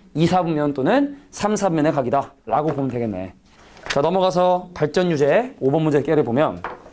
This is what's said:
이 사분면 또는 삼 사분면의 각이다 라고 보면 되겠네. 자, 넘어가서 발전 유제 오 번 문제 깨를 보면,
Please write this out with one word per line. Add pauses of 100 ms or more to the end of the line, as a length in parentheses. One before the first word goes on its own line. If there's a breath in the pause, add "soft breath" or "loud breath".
(140)
이
사분면
또는 (120)
삼
사분면의
각이다 (100)
라고
보면
되겠네. (560 loud breath)
자,
넘어가서
발전
유제
오
번
문제
깨를
보면, (300)